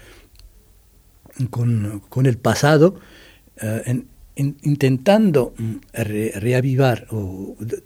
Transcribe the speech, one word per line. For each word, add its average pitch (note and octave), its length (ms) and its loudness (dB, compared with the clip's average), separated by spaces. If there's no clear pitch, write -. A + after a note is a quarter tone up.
con, G#2+ 600 -2
con C3 160 0
el A#2 120 2
pasado, D3+ 580 4
eh, A2 240 -6
en, B2 220 -4
in-, C#3+ 280 -4
intentando, C#3+ 920 2
mm, A2+ 180 -6
re-, G#2+ 420 -4
reavivar B2+ 760 0
o F#2+ 480 -8
d-, A2 260 -10